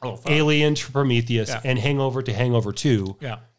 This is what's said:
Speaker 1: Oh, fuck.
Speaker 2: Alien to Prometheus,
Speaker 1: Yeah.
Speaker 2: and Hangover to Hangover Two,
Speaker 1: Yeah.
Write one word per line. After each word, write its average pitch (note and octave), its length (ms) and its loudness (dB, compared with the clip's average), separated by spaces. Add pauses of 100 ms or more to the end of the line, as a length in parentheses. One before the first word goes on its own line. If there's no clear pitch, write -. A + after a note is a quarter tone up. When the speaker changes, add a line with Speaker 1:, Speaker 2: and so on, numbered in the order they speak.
Speaker 1:
Oh, B2 140 -6
fuck. - 160 -4
Speaker 2:
Alien D3+ 440 4
to - 160 -8
Prometheus, A#2 580 0
Speaker 1:
Yeah. A2+ 140 -4
Speaker 2:
and B2+ 160 0
Hangover C3+ 420 0
to A#2+ 120 -4
Hangover A2+ 380 0
Two, G2+ 480 0
Speaker 1:
Yeah. A#2 200 -10 (200)